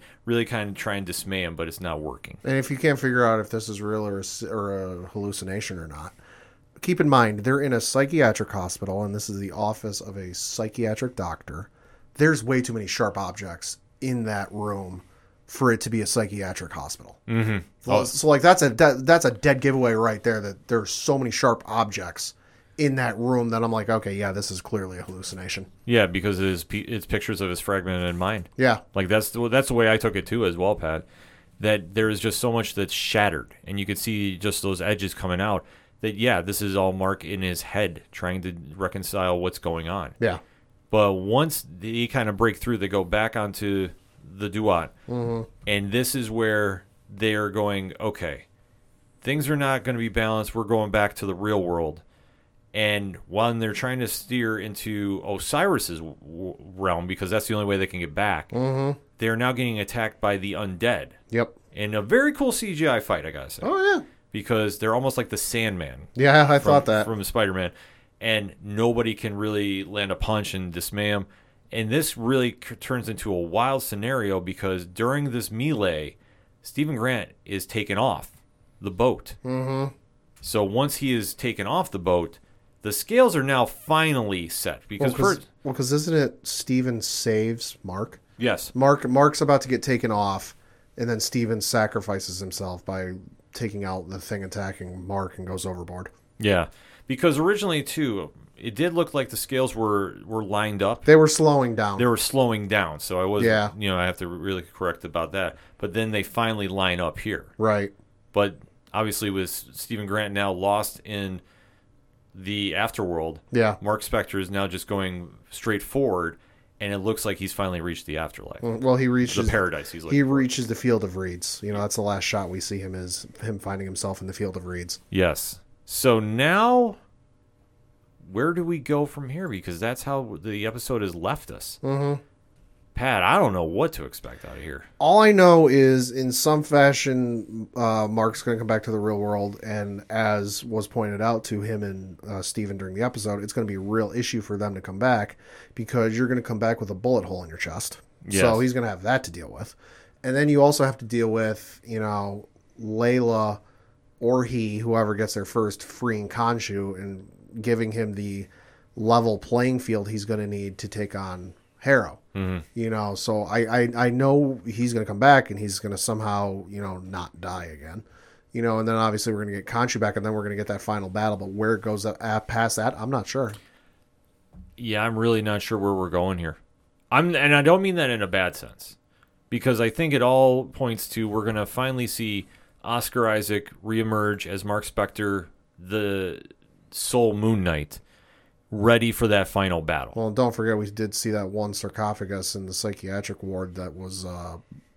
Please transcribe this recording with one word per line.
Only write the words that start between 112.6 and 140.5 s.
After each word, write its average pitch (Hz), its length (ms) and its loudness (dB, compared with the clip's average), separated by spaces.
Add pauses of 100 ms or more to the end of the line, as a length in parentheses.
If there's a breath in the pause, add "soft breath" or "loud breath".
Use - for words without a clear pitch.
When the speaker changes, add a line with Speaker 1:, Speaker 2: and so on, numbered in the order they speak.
Speaker 1:
afterworld, 85 640 -2 (160)
Speaker 2:
Yeah. 110 260 2
Speaker 1:
Mark 104 220 0
Spector 98 400 -2
is 90 100 -6
now 98 160 -2
just 90 200 -8
going 92 420 -4 (220)
straight 107 320 -2
forward, 92 540 0 (440 soft breath)
and 101 120 -4
it 101 40 -2
looks 107 260 -2
like 98 140 -2
he's 95 160 -6
finally 92 260 -2
reached 82 260 -6
the 76 120 -6
afterlife. - 440 -10
Speaker 2:
Well, 117 160 -4
well, 127 200 4
he 131 100 2
reaches 123 380 2
Speaker 1:
The 107 60 0
paradise 90 400 0
he's 82 100 -12
Speaker 2:
he 82 60 -10
Speaker 1:
looking 143 180 4
for. 135 80 2
Speaker 2:
reaches 127 340 0
the 113 80 -2
Field 113 300 2
of 92 100 -6
Reeds. 90 480 -6
You 104 80 -4
know, 104 80 -2
that's 104 160 -2
the 113 60 -2
last 101 240 0
shot 98 240 -2
we 92 100 -6
see 101 200 -6
him, 95 140 -8
is 90 320 -8 (160)
him 110 180 -4
finding 98 280 -6
himself 95 320 -6
in 95 80 -10
the 95 60 -6
Field 95 240 -6
of 90 80 -10
Reeds. 90 340 -8 (100)
Speaker 1:
Yes. 90 500 0 (260)
So 120 340 4
now, 190 800 2 (1300)
where 135 220 0
do 175 100 -2
we 165 160 -2
go 147 260 0
from 143 240 -10
here? 170 180 -8
Because 90 320 -8
that's 117 240 -4
how 131 380 -4
the 101 240 -4
episode 117 360 -2
has 95 140 -2
left 98 360 -4
us. - 320 -14
Speaker 2:
Mm-hmm. 143 380 0 (760)
Speaker 1:
Pat, 117 280 2
I 123 140 6
don't 151 140 4
know 87 140 0
what 104 280 0
to 71 120 -10
expect - 400 -16
out 67 100 -14
of 67 80 -14
here. 69 220 -12 (140)
Speaker 2:
All 170 200 8
I 214 140 10
know 175 340 12
is, 131 440 8
in 127 200 -2
some 151 320 4
fashion, 127 1120 4
uh, 110 340 2
Mark's 110 320 2
gonna 117 160 0
come 113 100 -4
back 110 160 2
to 117 80 -6
the 110 80 0
real 104 180 0
world, 101 460 -2
and 104 460 -6
as 107 540 0